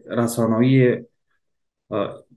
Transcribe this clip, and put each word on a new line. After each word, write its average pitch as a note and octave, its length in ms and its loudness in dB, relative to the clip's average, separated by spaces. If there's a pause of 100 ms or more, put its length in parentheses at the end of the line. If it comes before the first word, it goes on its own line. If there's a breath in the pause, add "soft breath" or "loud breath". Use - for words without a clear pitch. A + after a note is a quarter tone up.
رسانه‌ای، A#2+ 1000 0 (880)
اه، G#2 320 -6 (140)